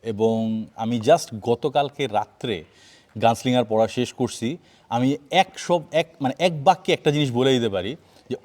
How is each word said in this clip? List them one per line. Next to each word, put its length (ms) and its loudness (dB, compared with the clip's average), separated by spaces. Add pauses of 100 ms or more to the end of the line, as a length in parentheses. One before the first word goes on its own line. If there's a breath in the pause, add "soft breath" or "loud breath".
এবং 600 -2 (100)
আমি 260 -4
just 400 2
গতকালকে 680 -2
রাত্রে 560 -4 (580 soft breath)
গানস্লিঙার 440 2
পড়া 220 2
শেষ 260 -4
করছি। 440 -4 (320 soft breath)
আমি 280 0 (140)
এক 280 2
সব-, 320 -2
এক, 160 0 (140)
মানে, 180 -2
এক 240 0
বাক্যে 300 2
একটা 180 2
জিনিস 200 0
বলে 220 4
দিতে 160 2
পারি 260 -4 (340 soft breath)
যে 160 -6